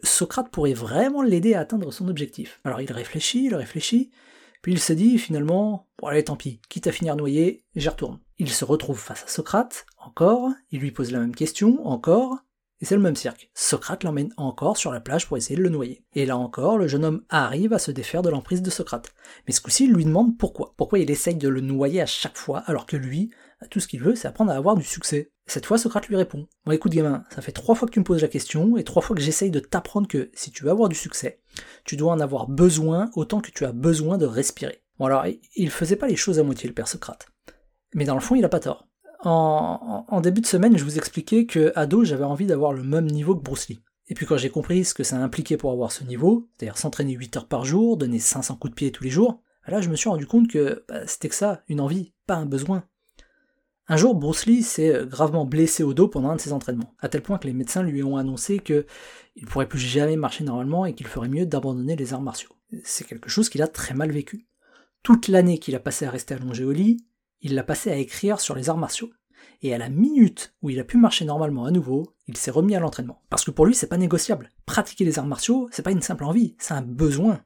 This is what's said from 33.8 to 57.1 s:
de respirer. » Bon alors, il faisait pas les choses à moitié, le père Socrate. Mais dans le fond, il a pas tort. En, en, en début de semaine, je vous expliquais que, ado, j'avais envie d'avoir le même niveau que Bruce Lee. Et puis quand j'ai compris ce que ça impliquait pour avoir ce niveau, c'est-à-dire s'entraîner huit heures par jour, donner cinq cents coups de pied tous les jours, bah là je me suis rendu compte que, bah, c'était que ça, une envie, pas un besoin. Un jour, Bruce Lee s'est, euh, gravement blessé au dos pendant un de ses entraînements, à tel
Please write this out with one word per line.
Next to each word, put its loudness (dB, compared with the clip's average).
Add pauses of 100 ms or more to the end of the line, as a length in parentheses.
de 2
respirer. » -4 (160)
Bon -2
alors, 2 (300)
il 0
faisait 0
pas -2
les 2
choses 0
à 6
moitié, -2
le -8
père -6
Socrate. -12 (640)
Mais 0
dans 0
le -2
fond, 2
il 6
a 4
pas 0
tort. -8 (360)
En, 0
en, -2
en 2
début 2
de 0
semaine, 6
je 2
vous -4
expliquais 0
que, 4
ado, 2
j'avais 0
envie -2
d'avoir 2
le -6
même 0
niveau 0
que -8
Bruce -8
Lee. -14 (240)
Et -8
puis -6
quand 2
j'ai -2
compris 0
ce -4
que -4
ça -4
impliquait -2
pour -2
avoir -2
ce -10
niveau, 2
c'est-à-dire -8
s'entraîner -4
huit -10
heures -10
par -4
jour, 2
donner 0
cinq -2
cents -6
coups -8
de -16
pied -2
tous -12
les -4
jours, 2 (200)
bah -8
là 0
je -2
me -2
suis -2
rendu -2
compte 4
que, 0
bah, -10
c'était -8
que -6
ça, -2
une -2
envie, -2 (120)
pas -2
un -4
besoin. -2 (1040)
Un 2
jour, 6
Bruce -2
Lee 6
s'est, 2
euh, 2
gravement 0
blessé 2
au 0
dos 6
pendant -2
un -2
de -6
ses -6
entraînements, -6
à -6
tel -4